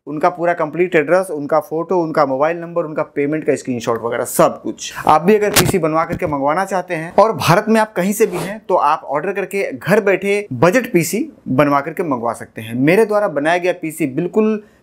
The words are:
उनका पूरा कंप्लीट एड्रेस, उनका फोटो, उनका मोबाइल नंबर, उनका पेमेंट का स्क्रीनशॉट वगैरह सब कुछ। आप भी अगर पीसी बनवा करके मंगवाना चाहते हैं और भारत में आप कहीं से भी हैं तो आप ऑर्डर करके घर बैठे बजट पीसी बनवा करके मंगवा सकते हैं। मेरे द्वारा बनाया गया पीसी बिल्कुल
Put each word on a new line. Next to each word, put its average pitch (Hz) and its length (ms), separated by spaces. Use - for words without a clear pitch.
उनका 151 240
पूरा 170 240
कंप्लीट 165 420
एड्रेस, 175 340
उनका 151 300
फोटो, 165 400
उनका 156 260
मोबाइल 143 300
नंबर, 170 280
उनका 156 180
पेमेंट 147 320
का 147 80
स्क्रीनशॉट 120 480
वगैरह 120 240
सब 143 360
कुछ। - 300
आप 156 160
भी 202 140
अगर 208 160
पीसी 185 260
बनवा 160 260
करके 170 220
मंगवाना 147 380
चाहते 180 300
हैं 160 200
और 214 240
भारत 180 300
में 220 120
आप 220 120
कहीं 190 200
से 208 140
भी 180 120
हैं 196 280
तो 185 80
आप 151 220
ऑर्डर 156 260
करके 190 400
घर 147 300
बैठे 202 520
बजट 185 380
पीसी 185 340
बनवा 143 320
करके 160 240
मंगवा 120 300
सकते - 280
हैं। 113 140
मेरे 165 300
द्वारा 208 240
बनाया 156 280
गया 175 140
पीसी 160 340
बिल्कुल 208 560